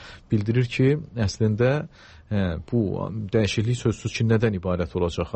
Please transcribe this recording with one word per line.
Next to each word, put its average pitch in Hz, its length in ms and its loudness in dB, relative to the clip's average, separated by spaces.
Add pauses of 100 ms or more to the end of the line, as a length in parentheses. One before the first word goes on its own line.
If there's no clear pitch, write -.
(320)
bildirir 113 400 2
ki, 131 180 4 (260)
əslində, 110 560 2 (600)
hə, 101 120 2 (280)
bu 120 100 2 (520)
dəyişiklik 110 460 0
sözsüz - 380 -2
ki, 113 100 2
nədən 110 320 2
ibarət 90 400 -2
olacaq? 87 360 -2